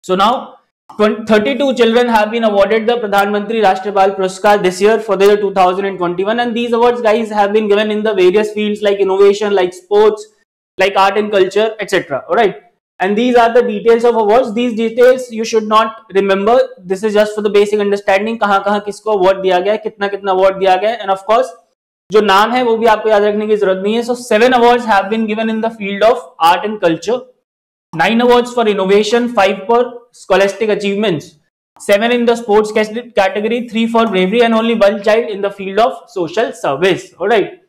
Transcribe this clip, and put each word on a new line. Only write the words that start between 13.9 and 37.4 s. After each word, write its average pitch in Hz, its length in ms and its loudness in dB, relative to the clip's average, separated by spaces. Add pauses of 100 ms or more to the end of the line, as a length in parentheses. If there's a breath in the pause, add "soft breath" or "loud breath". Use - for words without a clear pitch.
of 233 200 2
awards। 226 340 2
These 240 240 -2
details 247 500 2
you 226 220 -6
should 220 220 -2
not 220 280 -2 (160)
remember, 196 400 2 (200)
this 185 240 -6
is 214 100 -2
just 208 220 0
for 214 120 -4
the 202 140 -2
basic 208 260 0
understanding, 202 520 -2
कहाँ 202 240 0
कहाँ 208 160 -2 (100)
किसको 214 280 -4
अवार्ड 190 240 2
दिया 185 180 0
गया 196 140 -2
है, 214 140 -4
कितना 202 200 -6 (100)
कितना 196 140 -4
अवार्ड 185 280 2
दिया 190 160 2
गया 208 160 -2
है, 226 140 -8
and 196 120 -2
of - 140 -16
course 254 260 0 (540)
जो 214 100 4
नाम 202 300 2
है 254 120 0
वो 226 140 0
भी 220 80 -2 (120)
आपको 220 120 -4
याद 208 140 2
रखने 214 240 0
की 214 80 2
जरूरत 190 280 -2
नहीं 214 120 -2
है। 240 80 -2
So 240 240 -6
seven 240 340 2
awards 233 320 2
have 196 160 0
been 220 240 -2
given 220 220 -4
in 220 100 -4
the 226 160 -4
field 202 300 2
of 247 120 -2 (280)
art 185 180 0
and 214 160 -8
culture। 170 340 -2 (760)
Nine 202 260 0
awards 240 320 2
for 220 140 0
innovation, 208 640 0
five 202 360 0
for 240 360 -2 (100)
scholastic 196 580 -2
achievements, 202 680 -4 (400)
seven 214 320 0
in 240 120 0
the 233 120 2
sports 214 360 0
cas-, 214 220 -2 (220)
category, 214 520 -2
three 226 200 -2
for 226 180 0
bravery, 190 380 0
and 226 100 2
only 226 220 0
one 202 260 2
child 220 260 0
in 202 140 -8
the 196 80 -2
field 196 300 -6
of 254 280 0
social 196 460 -4
service. 156 600 -2
All 175 140 -6
right. 208 420 -2